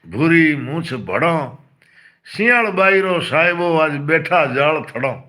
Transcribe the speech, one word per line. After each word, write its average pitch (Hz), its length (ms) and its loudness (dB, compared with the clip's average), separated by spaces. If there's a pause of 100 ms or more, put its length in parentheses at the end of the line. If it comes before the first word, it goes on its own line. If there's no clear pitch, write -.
ભૂરી 156 500 2
મૂછ 143 380 -8
ભડો, 127 680 -4 (720)
શિયાળ 226 340 2
બાયરો 190 500 2
સાહેબો 170 560 0
આજ 156 160 2
બેઠા 156 540 0
જાળ 143 360 0
થડો. 127 460 -8